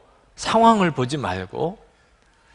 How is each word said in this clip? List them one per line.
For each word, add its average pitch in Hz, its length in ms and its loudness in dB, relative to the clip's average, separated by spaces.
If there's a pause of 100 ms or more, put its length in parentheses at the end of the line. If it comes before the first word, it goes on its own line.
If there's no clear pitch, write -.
(360)
상황을 220 560 2
보지 131 260 -4
말고 104 640 -6 (720)